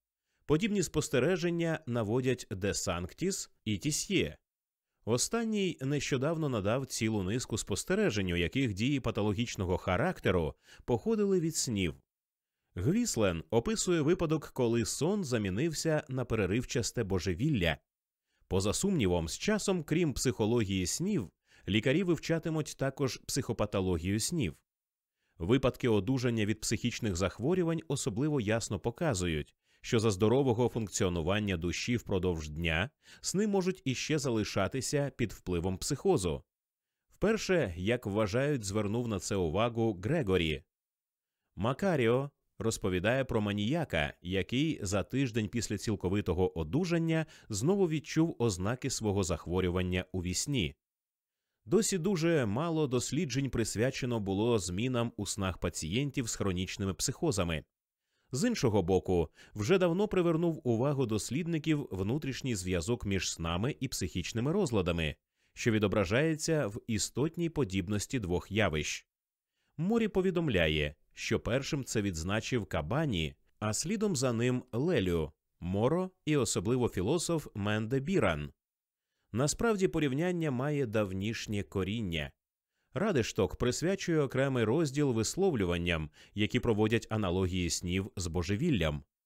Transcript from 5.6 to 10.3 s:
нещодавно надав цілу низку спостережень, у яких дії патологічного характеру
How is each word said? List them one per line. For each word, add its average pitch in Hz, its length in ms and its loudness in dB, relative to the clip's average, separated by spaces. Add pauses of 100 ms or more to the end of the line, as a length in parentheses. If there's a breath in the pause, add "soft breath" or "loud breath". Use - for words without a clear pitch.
нещодавно 143 680 0
надав 120 360 0
цілу 110 380 0
низку 110 340 -2
спостережень, 107 720 0
у 87 40 0
яких 104 380 0
дії 127 260 0
патологічного 104 760 0
характеру 92 760 0 (320 loud breath)